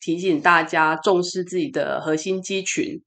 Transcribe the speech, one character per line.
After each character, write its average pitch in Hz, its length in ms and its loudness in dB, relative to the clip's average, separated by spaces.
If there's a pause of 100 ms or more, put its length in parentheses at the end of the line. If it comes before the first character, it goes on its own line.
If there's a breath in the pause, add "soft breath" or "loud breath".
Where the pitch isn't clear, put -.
提 170 160 -2
醒 175 240 0
大 170 220 6
家 160 320 2
重 180 260 2
视 180 220 -4
自 180 140 -6
己 156 120 -2
的 139 320 -2
核 156 140 -2
心 185 260 -2
肌 190 220 -4
群。 - 440 -4